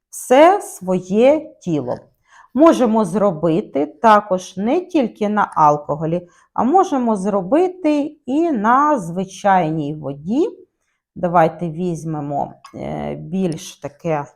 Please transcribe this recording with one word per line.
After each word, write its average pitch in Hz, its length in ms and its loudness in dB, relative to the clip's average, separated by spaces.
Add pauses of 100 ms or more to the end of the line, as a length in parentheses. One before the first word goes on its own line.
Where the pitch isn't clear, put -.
(100)
все 330 500 4
своє 202 1000 0
тіло. 135 360 -4 (580)
Можемо 226 500 4
зробити 180 840 0
також 208 680 2
не 240 240 0
тільки 247 480 -2
на 208 260 0
алкоголі, 156 760 0 (260)
а - 100 0
можемо 269 520 2
зробити 269 840 -2 (260)
і 320 260 -2
на 254 460 2
звичайній 170 960 -2
воді. 156 540 -4 (680)
Давайте 170 560 0
візьмемо, 151 840 -6 (200)
е, 147 400 -8
більш 160 640 -6
таке 143 600 -6